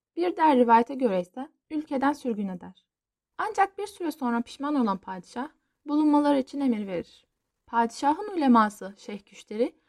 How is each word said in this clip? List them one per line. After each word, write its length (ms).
Bir 200
diğer 220
rivayete 360
göre 260
ise 280
ülkeden 420
sürgün 360
eder. 380
Ancak 400
bir 80
süre 260
sonra 280
pişman 340
olan 240
padişah 500
bulunmaları 520
için 220
emir 260
verir. 400
Padişahın 720
uleması 600
Şeyh 220
Küşteri, 520